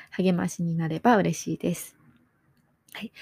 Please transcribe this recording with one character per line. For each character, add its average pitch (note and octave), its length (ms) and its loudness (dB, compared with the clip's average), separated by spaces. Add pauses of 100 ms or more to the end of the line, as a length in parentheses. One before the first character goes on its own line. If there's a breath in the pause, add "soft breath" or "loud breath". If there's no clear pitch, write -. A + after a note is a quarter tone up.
(100)
励 F#3 240 2
ま F3+ 140 0
し - 140 -6
に E3 120 0
な E3 140 0
れ D#3+ 100 -2
ば A#3+ 200 6
嬉 F3 200 2
し E3 160 -6
い - 40 -6
で E3+ 160 -2
す。 - 200 -12 (1000)
は - 80 -12
い。 A3 200 -12